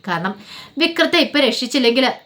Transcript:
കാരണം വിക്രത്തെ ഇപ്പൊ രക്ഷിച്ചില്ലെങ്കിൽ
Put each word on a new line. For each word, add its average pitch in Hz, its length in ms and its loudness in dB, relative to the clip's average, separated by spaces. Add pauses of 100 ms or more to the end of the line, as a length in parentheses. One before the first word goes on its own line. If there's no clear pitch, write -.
കാരണം 185 280 -4 (460)
വിക്രത്തെ 330 400 2
ഇപ്പൊ 285 220 2
രക്ഷിച്ചില്ലെങ്കിൽ 247 640 2 (220)